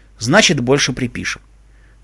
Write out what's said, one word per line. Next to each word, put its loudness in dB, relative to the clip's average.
Значит, 2
больше 0
припишем. -8